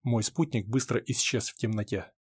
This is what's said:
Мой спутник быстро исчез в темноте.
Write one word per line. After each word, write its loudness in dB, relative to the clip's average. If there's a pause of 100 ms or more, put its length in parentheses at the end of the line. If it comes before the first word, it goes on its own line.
Мой 2
спутник 0
быстро 0
исчез 0
в -10
темноте. -4 (120)